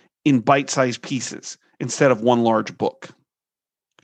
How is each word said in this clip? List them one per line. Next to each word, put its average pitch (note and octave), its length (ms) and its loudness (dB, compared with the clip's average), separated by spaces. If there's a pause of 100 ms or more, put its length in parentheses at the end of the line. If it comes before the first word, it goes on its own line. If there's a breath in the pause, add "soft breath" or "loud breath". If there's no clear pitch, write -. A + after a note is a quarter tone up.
(240 soft breath)
in C3+ 160 4
bite-sized C3+ 640 0
pieces - 560 -10 (220)
instead C3+ 300 2
of A2 120 0
one A#2+ 200 2
large A2 360 0
book? - 320 -6 (920)